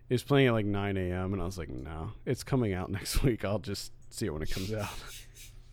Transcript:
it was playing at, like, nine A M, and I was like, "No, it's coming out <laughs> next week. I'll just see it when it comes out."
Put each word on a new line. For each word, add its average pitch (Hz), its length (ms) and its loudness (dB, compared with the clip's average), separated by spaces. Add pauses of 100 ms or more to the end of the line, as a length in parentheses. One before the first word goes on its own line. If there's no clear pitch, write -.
it 127 60 4
was 120 80 0
playing 139 240 8
at, 120 60 6
like, 107 120 4
nine 101 320 0
A 90 140 2
M, 92 220 0
and 95 80 -2
I 85 40 0
was 95 120 -4
like, 80 120 -6
"No, 76 420 -6 (140)
it's 131 180 -2
coming 117 300 2
out 90 180 -4
<laughs> - 0 -
next - 320 2
week. 113 220 2
I'll 101 140 0
just - 340 -8 (160)
see - 160 -4
it 82 80 -2
when 76 80 -4
it - 100 2
comes 98 220 0
out." 107 160 -4 (840)